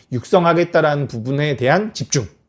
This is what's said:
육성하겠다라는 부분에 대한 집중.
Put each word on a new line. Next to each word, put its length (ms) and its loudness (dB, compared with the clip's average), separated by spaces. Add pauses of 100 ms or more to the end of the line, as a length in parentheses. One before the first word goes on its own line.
(120)
육성하겠다라는 960 2
부분에 480 -4
대한 360 0
집중. 320 -4 (240)